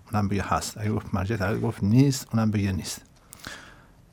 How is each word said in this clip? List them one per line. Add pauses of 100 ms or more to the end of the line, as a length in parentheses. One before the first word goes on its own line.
(120)
اونم
بگه
هست.
اگه
گفت
مرجع
تقلید
گفت
نیست،
اونم
بگه
نیست. (1120)